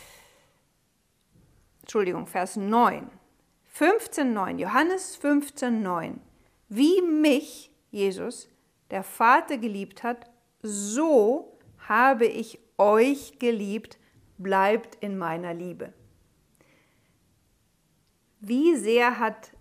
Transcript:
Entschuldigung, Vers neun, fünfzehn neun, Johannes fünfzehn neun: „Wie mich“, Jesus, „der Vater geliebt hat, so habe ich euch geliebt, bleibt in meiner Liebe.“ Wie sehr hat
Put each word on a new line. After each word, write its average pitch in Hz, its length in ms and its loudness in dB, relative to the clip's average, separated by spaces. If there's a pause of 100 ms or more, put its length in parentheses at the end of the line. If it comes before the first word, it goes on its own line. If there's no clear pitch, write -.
(1800)
Entschuldigung, 180 460 -4
Vers 185 300 -6
neun, 208 540 0 (540)
fünfzehn 311 680 0
neun, 190 260 -4
Johannes 311 580 -2
fünfzehn 285 640 -2
neun: 180 380 -6 (480)
„Wie 302 340 2
mich“, 302 720 0 (160)
Jesus, 196 580 -6 (420)
„der 190 120 -6
Vater 269 560 2
geliebt 202 440 -8
hat, 240 280 -8 (320)
so 220 960 0 (300)
habe 233 380 4
ich - 320 -6 (200)
euch 220 600 2
geliebt, 220 600 -4 (400)
bleibt 196 640 0
in 196 160 -6
meiner 170 340 -6
Liebe.“ 170 400 -12 (2500)
Wie 269 360 2
sehr 233 420 2
hat 220 320 -4 (100)